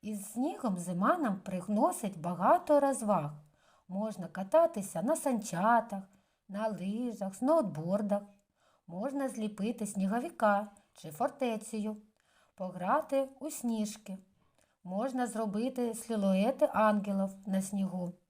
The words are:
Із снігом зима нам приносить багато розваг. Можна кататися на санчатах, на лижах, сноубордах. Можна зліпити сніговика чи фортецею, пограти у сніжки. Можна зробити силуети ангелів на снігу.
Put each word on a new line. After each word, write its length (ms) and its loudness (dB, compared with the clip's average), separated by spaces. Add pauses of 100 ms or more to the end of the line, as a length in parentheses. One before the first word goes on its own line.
Із 300 -10
снігом 460 -2
зима 400 0
нам 220 -2
приносить 840 -2
багато 580 4
розваг. 540 2 (540)
Можна 400 -6
кататися 760 2
на 140 2
санчатах, 880 2 (440)
на 200 -4
лижах, 680 -4
сноубордах. 880 0 (640)
Можна 420 -4
зліпити 560 -4
сніговика 840 0 (220)
чи 180 -14
фортецею, 880 -4 (580)
пограти 760 0 (100)
у 100 -8
сніжки. 680 -4 (680)
Можна 440 -2
зробити 680 -2
силуети 800 2
ангелів 560 4 (160)
на 160 2
снігу. 520 -2 (160)